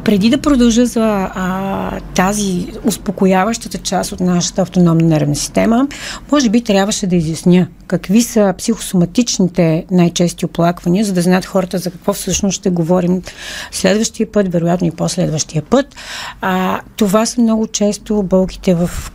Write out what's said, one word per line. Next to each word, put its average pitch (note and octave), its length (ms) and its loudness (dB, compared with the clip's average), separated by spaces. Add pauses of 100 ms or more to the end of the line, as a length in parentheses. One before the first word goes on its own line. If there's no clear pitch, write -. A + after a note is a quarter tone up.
преди G#3+ 260 4
да C#4+ 100 2
продължа A#3+ 460 4
за, A#3 160 -2 (320)
а, F#3+ 640 -4 (140)
тази G3 540 0 (160)
успокояващата F#3+ 920 0
част F#3 340 -4
от G3 80 -10
нашата F3+ 420 0
автономна E3+ 420 4
нервна D3+ 320 2
система, A3+ 500 2 (460)
може C4+ 180 2
би A#3+ 100 4
трябваше G3+ 460 0
да F3+ 100 2
изясня E3+ 500 2 (200)
какви F#3+ 360 2
са G3+ 360 2
психосоматичните F3+ 1300 0
най-чести F3 540 2
оплаквания, F3 600 0
за G3+ 80 -2
да F3 100 0
знаят F#3 220 2
хората F#3 340 -2
за E3+ 120 -6
какво - 220 -4
всъщност F#3+ 440 -2
ще - 140 -2
говорим F3+ 520 0 (500)
следващия G#3+ 600 -2
път, F#3+ 200 0
вероятно F3 340 0
и D#3 40 2
последващия D#3+ 720 -2
път. C4+ 320 0 (460)
А, F#3 400 -2 (160)
това G#3+ 300 2
са A#3+ 140 -4
много A3 260 2
често G#3 560 -2
болките F#3 520 0
в F3 160 0 (240)